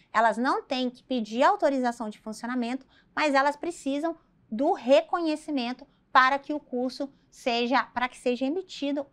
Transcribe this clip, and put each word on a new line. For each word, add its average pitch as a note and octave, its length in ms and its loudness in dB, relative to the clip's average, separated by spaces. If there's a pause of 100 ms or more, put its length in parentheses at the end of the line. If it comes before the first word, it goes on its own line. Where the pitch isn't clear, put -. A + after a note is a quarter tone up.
(100)
Elas A3 280 2
não D4+ 240 0
têm B3+ 260 -4
que B3 160 -12
pedir A#3 380 -4
autorização C#4 640 0
de G#3 100 -12
funcionamento, A#3 680 -6 (280)
mas D4 200 2
elas C#4+ 220 2
precisam D#4+ 600 -4 (360)
do C4+ 200 0
reconhecimento D4 1120 0 (260)
para C4 240 6
que C#4 160 -8
o D4+ 60 -4
curso C4 540 -6 (180)
seja, A#3+ 540 0
para A#3+ 240 -4
que - 100 -18
seja B3 280 -2
emitido C#4+ 680 -4